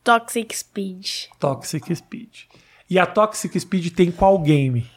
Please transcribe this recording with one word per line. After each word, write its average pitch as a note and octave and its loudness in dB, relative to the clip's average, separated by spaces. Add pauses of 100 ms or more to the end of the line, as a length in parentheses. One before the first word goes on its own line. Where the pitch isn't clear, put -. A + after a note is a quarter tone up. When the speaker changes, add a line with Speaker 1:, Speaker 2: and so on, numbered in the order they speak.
Speaker 1:
Toxic A#3 -2
Speed. F#3+ -10 (320)
Speaker 2:
Toxic C#3+ -4
Speed. - -12 (600)
E F3+ 2
a F3+ 4
Toxic G#3 0
Speed E3+ -2
tem F3+ 4
qual G3 4
game? C3+ 2